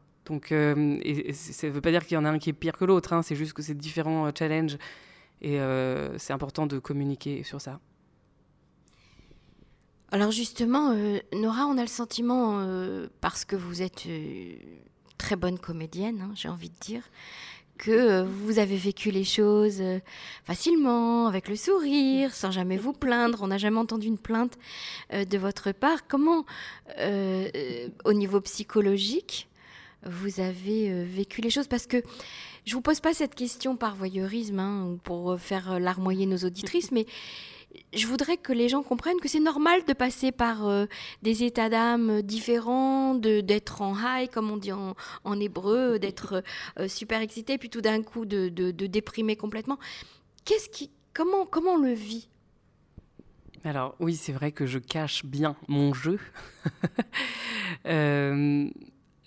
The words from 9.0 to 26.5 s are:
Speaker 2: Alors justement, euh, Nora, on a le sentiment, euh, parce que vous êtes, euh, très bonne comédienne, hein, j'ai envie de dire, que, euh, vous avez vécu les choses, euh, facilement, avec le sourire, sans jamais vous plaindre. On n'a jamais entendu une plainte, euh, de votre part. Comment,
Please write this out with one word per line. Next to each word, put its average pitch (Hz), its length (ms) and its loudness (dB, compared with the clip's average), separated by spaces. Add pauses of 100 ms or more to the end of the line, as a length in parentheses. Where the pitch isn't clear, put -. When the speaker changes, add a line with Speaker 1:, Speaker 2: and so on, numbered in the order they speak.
Speaker 2:
Alors 208 200 4
justement, 240 600 2
euh, 208 280 2 (140)
Nora, 220 340 0
on 277 100 2
a 247 40 2
le 240 60 -2
sentiment, 240 760 0
euh, 185 460 -4 (140)
parce - 240 -2
que 202 100 -4
vous 175 280 -4
êtes, 185 240 -8
euh, 143 480 -10 (640)
très - 160 -2
bonne 180 240 -2
comédienne, 170 640 -6
hein, 196 120 -8
j'ai - 160 -8
envie 170 220 -10
de - 100 -20
dire, 233 220 -8 (760)
que, 214 140 0
euh, 220 320 8
vous 202 340 0
avez 196 180 4
vécu 196 360 0
les 190 120 2
choses, 208 580 4
euh, 185 180 0 (440)
facilement, 233 840 4
avec 190 200 0
le 202 80 -2
sourire, 277 800 4
sans - 160 -2
jamais 185 280 0
vous 240 160 -2
plaindre. 233 500 2
On 196 40 0
n'a 196 120 0
jamais 214 180 2
entendu 226 300 0
une 220 100 0
plainte, 233 400 0 (560)
euh, 196 120 0
de 196 120 -2
votre 196 360 -2
part. 294 340 2
Comment, 302 360 4 (540)